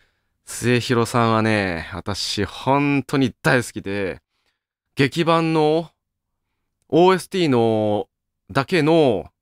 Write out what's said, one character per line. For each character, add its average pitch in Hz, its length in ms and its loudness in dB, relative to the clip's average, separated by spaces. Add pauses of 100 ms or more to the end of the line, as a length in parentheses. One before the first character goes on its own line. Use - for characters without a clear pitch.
(460)
末 123 340 -2
広 117 320 -2
さ 117 160 2
ん 113 60 2
は 110 100 0
ね、 98 500 -2
私、 95 520 -6
本 143 580 0
当 - 140 -4
に 131 140 2 (120)
大 131 200 2
好 - 100 -12
き 95 100 -10
で、 95 400 -6 (720)
劇 139 280 0
版 165 300 0
の 160 360 0 (960)
オ 175 220 6
ー 185 60 4
エ 170 40 -2
ス - 80 -16
テ 190 120 -4
ィ 170 60 2
ー 147 40 2
の、 110 580 0 (440)
だ 135 140 -2
け 165 180 0
の 143 480 2 (100)